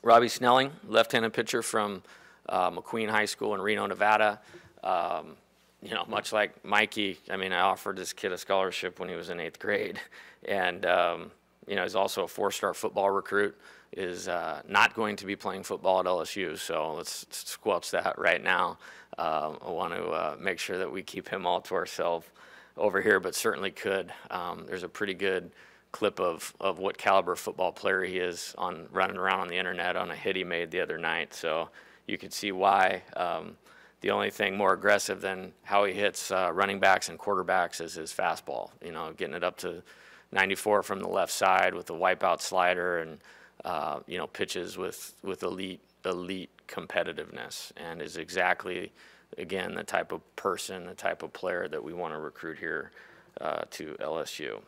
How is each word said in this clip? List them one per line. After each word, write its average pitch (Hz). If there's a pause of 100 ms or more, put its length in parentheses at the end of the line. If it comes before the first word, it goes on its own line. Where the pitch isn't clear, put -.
Robbie 117
Snelling, 127 (140)
left-handed 113
pitcher 117
from, 104 (460)
uh, 90
McQueen 107
High 107
School 107
in 95
Reno, 101
Nevada. 104 (420)
Um, 87 (460)
you 113
know, 90
much 104
like 104
Mikey, 104 (120)
I 98
mean, 95
I 90
offered 95
this 92
kid 95
a 87
scholarship 95
when 90
he 90
was 85
in 87
eighth 82
grade. 101 (480)
And, 90
um, 85 (360)
you 98
know, 92
he's 90
also 95
a 85
four-star 98
football 98
recruit, 101 (360)
is, 90
uh, 82
not 104
going 107
to 98
be 98
playing 95
football 92
at 92
L 90
S -
U, 85
so 80
let's, -
let's -
squelch -
that -
right 87
now. 92 (400)
Um, 78
I -
want 85
to, 90
uh, 82
make 90
sure 92
that 90
we 92
keep -
him 95
all 87
to -
ourselves 85 (500)
over 98
here, 98
but 87
certainly 95
could. 95 (180)
Um, 87
there's 90
a 87
pretty 98
good 92 (420)
clip -
of, 87
of 92
what 92
caliber 95
football 90
player 95
he 92
is 90
on 87
running 95
around 95
on 90
the 87
internet 90
on 90
a 82
hit 92
he 92
made 85
the 85
other 82
night, 82
so 80 (380)
you 104
could -
see 104
why. 95 (140)
Um, 87 (440)
the 101
only 101
thing 98
more 98
aggressive 98
than 95 (100)
how 101
he 98
hits, 98
uh, 92
running 98
backs 95
and 82
quarterbacks 92
is 82
his 80
fastball, 69 (120)
you 85
know, 80
getting 76
it 87
up 87
to 87 (500)
ninety-four 98
from 98
the 92
left 92
side 92
with 87
a -
wipeout 90
slider 90
and, 80 (460)
uh, 78
you 85
know, 85
pitches 90
with, - (100)
with 95
elite, 92 (260)
elite 90 (160)
competitiveness, -
and -
is -
exactly, 90 (460)
again, 92
the 87
type 87
of 85 (160)
person, 92
the 92
type 85
of 78
player 90
that 76
we 76
wanna 82
recruit 78
here, 80 (480)
uh, 78
to 78
L 78
S 69
U. 55